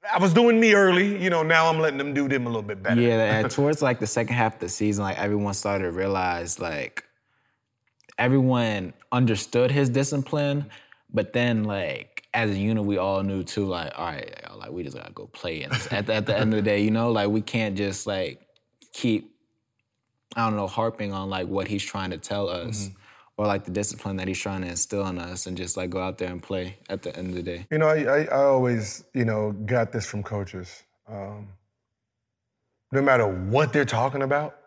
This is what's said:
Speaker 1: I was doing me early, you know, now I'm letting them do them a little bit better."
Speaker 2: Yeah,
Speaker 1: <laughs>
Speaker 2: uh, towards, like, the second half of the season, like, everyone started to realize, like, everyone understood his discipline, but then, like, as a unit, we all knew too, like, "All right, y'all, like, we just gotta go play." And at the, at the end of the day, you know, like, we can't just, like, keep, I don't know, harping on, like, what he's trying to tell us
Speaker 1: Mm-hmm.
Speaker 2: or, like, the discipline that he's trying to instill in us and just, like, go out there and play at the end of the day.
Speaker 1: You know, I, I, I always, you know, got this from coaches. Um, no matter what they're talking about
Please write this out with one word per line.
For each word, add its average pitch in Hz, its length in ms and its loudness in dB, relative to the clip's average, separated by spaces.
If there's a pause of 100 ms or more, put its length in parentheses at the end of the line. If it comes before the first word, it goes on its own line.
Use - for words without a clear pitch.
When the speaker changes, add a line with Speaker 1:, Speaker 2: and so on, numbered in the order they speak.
(140)
Speaker 1:
I 180 60 4
was 180 140 6
doing 233 260 8
me 220 140 8
early, 196 480 6
you 185 80 2
know, 170 140 2
now 160 260 6
I'm 160 100 2
letting 151 180 2
them 139 160 -4
do 139 160 0
them 131 160 0
a 120 40 -2
little 113 120 -2
bit 101 220 -8
better." 117 180 4
Speaker 2:
Yeah, 110 400 4
Speaker 1:
<laughs> 107 40 2
Speaker 2:
uh, 120 40 -2
towards, 147 320 2
like, 127 180 2
the 107 80 -2
second 117 280 0
half 110 200 0
of - 40 -20
the 87 100 -6
season, 104 340 0
like, 95 140 -4
everyone 101 360 -2
started 98 320 -2
to 87 60 -2
realize, 92 680 -2
like, - 460 -8 (1120)
everyone 120 760 2 (180)
understood 123 600 2
his 139 180 2
discipline, 143 800 -2 (440)
but 104 200 -2
then, 120 300 2
like, 95 600 -6 (100)
as 113 180 0
a 98 60 -2
unit, 107 260 0
we 101 140 0
all 98 260 0
knew 98 200 -2
too, 101 220 -2
like, 87 320 -4
"All 82 80 -6
right, - 320 -10 (100)
y'all, - 120 -18
like, - 120 -14
we 87 120 -8
just 139 140 -12
gotta - 160 -16
go - 140 -14
play." 156 360 -8
And 131 100 -6 (180)
at 101 160 -2
the, 110 60 0
at 107 120 0
the 101 120 0
end 110 160 2
of 110 40 2
the 107 120 2
day, 101 120 2
you 107 100 2
know, 117 200 2
like, 104 180 2
we 107 120 2
can't 107 360 -2
just, 101 280 -4
like, 92 360 -4 (520)
keep, - 400 0 (1040)
I 117 100 0
don't 107 120 0
know, 101 100 -2
harping 110 460 -2
on, 95 160 -6
like, 92 180 -4
what 95 200 -4
he's 101 160 -4
trying 95 280 -6
to 85 60 -8
tell 101 320 -4
us 101 400 -6
Speaker 1:
Mm-hmm. 95 40 -16 (440)
Speaker 2:
or, 104 100 0
like, 101 180 0
the 90 60 -10
discipline 98 460 -4
that 92 100 -4
he's 95 120 -4
trying 95 220 -6
to 90 60 -6
instill 95 400 -2
in 92 120 -6
us 90 280 -8
and 92 80 -8
just, 90 220 -6
like, 92 140 -4
go 92 100 -4
out 92 160 -6
there 90 120 -4
and 90 120 -10
play 92 360 -6 (120)
at 98 140 -6
the - 120 -8
end 92 140 -8
of 90 60 -6
the 87 80 -6
day. 87 280 -8
Speaker 1:
You 156 60 0
know, 156 100 4
I, 156 160 4
I, 143 220 2
I 139 200 2
always, 123 580 2 (100)
you 117 120 2
know, 107 260 0
got 110 400 0
this 113 160 -4
from 104 160 -6
coaches. 95 600 -8 (240)
Um, 104 400 -12 (1400)
no 135 100 2
matter 127 260 6
what 101 460 2
they're 143 120 4
talking 135 380 0
about 143 320 -2 (120)